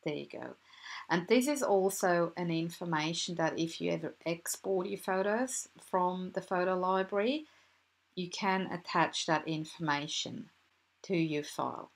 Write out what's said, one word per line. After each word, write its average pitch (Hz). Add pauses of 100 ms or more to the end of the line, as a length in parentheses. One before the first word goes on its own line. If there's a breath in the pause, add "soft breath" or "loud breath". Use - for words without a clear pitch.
There 151
you 143
go. 127 (520 loud breath)
And 175
this 247
is 285
also 190
an 175
information 165
that 160
if 165
you 170
ever 160 (120)
export 180
your 196
photos 202 (120)
from 185
the 185
photo 185
library, 196 (720 loud breath)
you 180
can 190
attach -
that 156
information 156 (520)
to 190
your 151
file. -